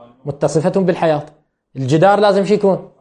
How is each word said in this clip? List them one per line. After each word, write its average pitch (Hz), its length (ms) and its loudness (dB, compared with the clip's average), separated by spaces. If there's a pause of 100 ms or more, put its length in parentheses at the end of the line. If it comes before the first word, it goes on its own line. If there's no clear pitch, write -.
(260)
متصفة 156 560 -2
بالحياة. 165 440 -2 (500)
الجدار 156 440 2
لازم 202 260 2
شو 185 80 0
يكون؟ 196 360 -2 (120)